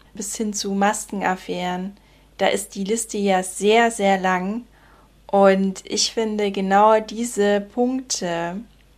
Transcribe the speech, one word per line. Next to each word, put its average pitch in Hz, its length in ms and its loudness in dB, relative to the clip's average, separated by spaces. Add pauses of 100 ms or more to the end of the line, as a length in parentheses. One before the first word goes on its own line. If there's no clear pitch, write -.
(140)
bis 226 220 -10
hin 214 160 -4
zu 202 200 -4
Maskenaffären, 185 1200 -4 (420)
da 196 80 0
ist - 280 -4
die 196 100 -6
Liste 220 340 -4
ja 190 240 2
sehr, 220 480 2
sehr 196 280 2
lang. 185 460 -2 (640)
Und 190 600 4
ich - 260 -2
finde, 214 380 -2
genau 202 500 4
diese 208 600 0
Punkte 202 1000 -4 (380)